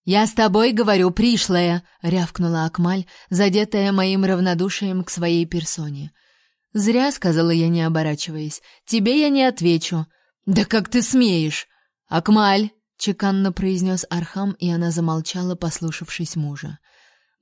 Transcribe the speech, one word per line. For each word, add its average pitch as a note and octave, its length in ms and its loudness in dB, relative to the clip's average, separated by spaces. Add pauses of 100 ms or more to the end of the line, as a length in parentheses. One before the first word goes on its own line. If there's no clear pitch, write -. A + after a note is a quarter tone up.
«Я F#3+ 200 4
с - 80 0
тобой A3 380 4
говорю, G3+ 400 2
пришлая!» F3 720 2 (180)
рявкнула E3+ 640 -2
Акмаль, F3 420 -2 (240)
задетая G3+ 640 2
моим F#3+ 320 2
равнодушием F#3 800 0
к - 60 -10
своей E3+ 360 0
персоне. D#3 680 -6 (580)
«Зря», A#3 400 2
сказала E3+ 380 2
я, E3 180 2
не E3+ 140 2
оборачиваясь, D#3 800 -4 (240)
«тебе A#3 340 2
я D4 80 2
не C#4 160 2
отвечу». E3+ 640 0 (400)
«Да G3 180 2
как A3 240 -2
ты B3 140 0
смеешь?» F3+ 680 0 (400)
«Акмаль!» G#3 640 2 (280)
чеканно G3 540 -2
произнес F#3 580 -2
Архам, F#3 440 -4
и F3 160 -4
она E3+ 220 0
замолчала, E3 640 -2
послушавшись E3 800 -8
мужа. D3+ 440 -8 (640)